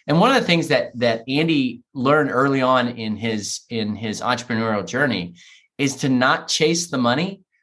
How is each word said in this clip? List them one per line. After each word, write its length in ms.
And 120
one 160
of 60
the 60
things 220
that, 300
that 280
Andy 540
learned 380
early 300
on 260
in 280
his, 540
in 260
his 260
entrepreneurial 640
journey 500
is 200
to 120
not 380
chase 420
the 80
money, 440